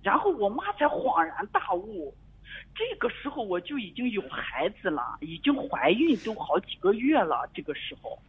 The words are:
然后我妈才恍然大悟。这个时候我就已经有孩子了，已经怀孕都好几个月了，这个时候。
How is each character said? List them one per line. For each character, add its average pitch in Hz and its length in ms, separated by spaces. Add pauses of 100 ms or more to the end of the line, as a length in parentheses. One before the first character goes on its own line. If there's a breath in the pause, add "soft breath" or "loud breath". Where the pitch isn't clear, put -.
然 196 160
后 403 120
我 214 180
妈 247 240
才 294 140
恍 - 340
然 165 280
大 - 260
悟。 180 380 (640 loud breath)
这 466 220
个 - 140
时 - 180
候 277 140
我 185 180
就 277 180
已 190 120
经 247 200
有 202 200
孩 135 380 (120)
子 196 80
了， 139 320
已 160 180
经 285 160 (140)
怀 139 220
孕 262 280
都 220 160
好 151 260
几 - 200
个 196 140
月 262 240
了， 131 340
这 170 100
个 143 120
时 - 260
候。 117 180 (100)